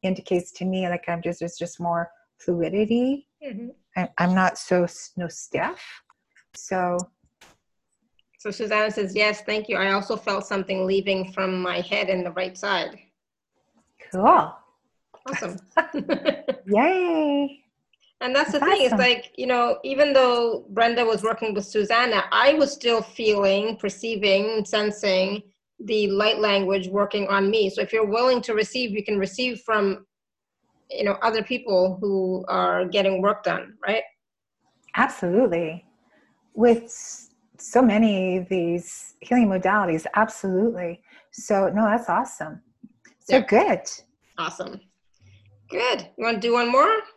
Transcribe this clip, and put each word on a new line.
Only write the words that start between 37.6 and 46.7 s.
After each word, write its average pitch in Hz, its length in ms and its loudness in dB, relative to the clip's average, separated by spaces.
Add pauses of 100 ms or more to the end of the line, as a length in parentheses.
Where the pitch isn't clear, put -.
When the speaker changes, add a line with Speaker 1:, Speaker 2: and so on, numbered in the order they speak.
Speaker 1:
many 202 560 4
of 180 120 -6
these 175 720 -4
healing 240 260 4
modalities, 185 580 2 (100)
absolutely. 190 880 0 (300)
So, 196 380 0
no, 202 160 0
that's 226 240 0
awesome. 170 520 -4 (580)
So 262 180 4
Speaker 2:
Yeah. 247 80 4
Speaker 1:
good. 240 360 4 (580)
Speaker 2:
Awesome. - 400 -10 (920)
Good. 240 480 -2
You - 80 -6
wanna 233 140 0
do 233 140 0
one 240 180 2